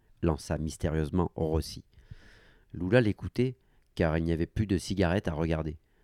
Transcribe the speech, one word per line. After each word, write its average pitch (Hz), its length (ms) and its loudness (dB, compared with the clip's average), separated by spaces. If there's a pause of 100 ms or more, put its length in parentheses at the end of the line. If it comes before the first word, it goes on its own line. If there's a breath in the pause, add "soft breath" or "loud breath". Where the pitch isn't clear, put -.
(220)
lança 80 360 0
mystérieusement 78 800 -2
Rossi. 80 480 -2 (920 soft breath)
Lula 92 280 4
l'écoutait, 120 560 -2 (380)
car 80 220 2
il 82 60 2
n'y 82 80 0
avait 82 140 0
plus 107 220 -2
de 98 100 2
cigarette 92 500 0
à 85 60 -2
regarder. 80 460 -2 (240)